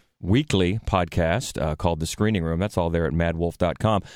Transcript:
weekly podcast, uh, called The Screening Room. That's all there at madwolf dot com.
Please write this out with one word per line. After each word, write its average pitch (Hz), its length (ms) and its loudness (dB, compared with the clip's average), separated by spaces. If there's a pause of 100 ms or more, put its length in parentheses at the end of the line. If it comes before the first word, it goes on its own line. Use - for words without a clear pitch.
(200)
weekly 98 640 2
podcast, 90 800 0
uh, 78 140 -2
called 82 240 0
The 82 60 -2
Screening 107 360 0
Room. 82 160 -2
That's 101 180 -2
all 85 140 0
there 82 160 0
at 67 60 0
madwolf 85 440 0
dot 85 220 0
com. 107 240 2 (140)